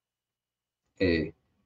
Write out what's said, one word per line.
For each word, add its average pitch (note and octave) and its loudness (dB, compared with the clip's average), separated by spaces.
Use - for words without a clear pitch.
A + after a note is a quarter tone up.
Eh, E2+ 0